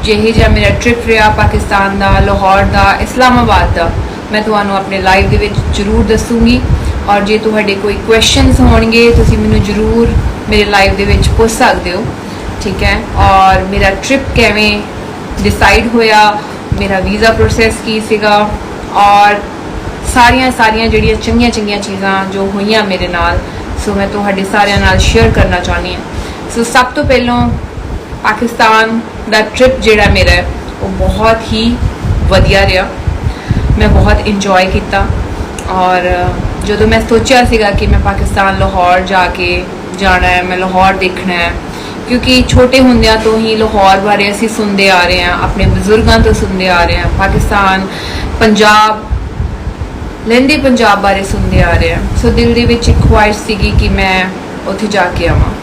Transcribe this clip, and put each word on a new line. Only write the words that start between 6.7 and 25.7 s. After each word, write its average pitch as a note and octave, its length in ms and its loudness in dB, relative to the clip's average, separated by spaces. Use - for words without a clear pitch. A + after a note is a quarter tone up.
ਔਰ G3+ 120 2
ਜੇ G#3 180 0
ਤੁਹਾਡੇ G#3+ 360 0
ਕੋਈ G3+ 220 -4
ਕੁਐਸਚਨਸ B3 540 2
ਹੋਣਗੇ, A#3 520 4
ਤੁਸੀਂ A3+ 260 4
ਮੈਨੂੰ G#3+ 240 2
ਜ਼ਰੂਰ A3 460 0
ਮੇਰੇ G#3 160 2
ਲਾਈਵ G3 320 2
ਦੇ G3+ 80 0
ਵਿੱਚ - 240 2
ਪੁੱਛ A3+ 220 2
ਸਕਦੇ F#3 420 0
ਹੋ, G3+ 120 -4
ਠੀਕ G3 200 -4
ਹੈ। G3+ 180 0
ਔਰ F#3+ 480 4
ਮੇਰਾ F#3+ 260 0
ਟ੍ਰਿਪ A3+ 300 -2
ਕਿਵੇਂ G#3+ 460 0
ਡਿਸਾਈਡ G#3 520 2
ਹੋਇਆ, G#3+ 440 4
ਮੇਰਾ G3 220 -2
ਵੀਜ਼ਾ G#3 320 0
ਪ੍ਰੋਸੈਸ A3 420 0
ਕੀ A3 220 -2
ਸੀਗਾ, G#3 400 2
ਔਰ G3+ 400 4
ਸਾਰੀਆਂ, B3+ 360 4
ਸਾਰੀਆਂ A3+ 380 0
ਜਿਹੜੀਆਂ G#3+ 280 0
ਚੰਗੀਆਂ, A#3 340 0
ਚੰਗੀਆਂ G#3 280 -4
ਚੀਜ਼ਾਂ G3 540 -4
ਜੋ G3 220 -4
ਹੋਈਆਂ G#3 300 0
ਮੇਰੇ F#3 240 -4
ਨਾਲ, F3 300 -2
so G#3 120 -2
ਮੈਂ G3 120 -2
ਤੁਹਾਡੇ G3+ 440 -2
ਸਾਰਿਆਂ G3+ 260 0
ਨਾਲ F#3+ 200 0
ਸ਼ੇਅਰ A3+ 320 4
ਕਰਨਾ G3 300 0
ਚਾਹੁੰਦੀ F3 340 -4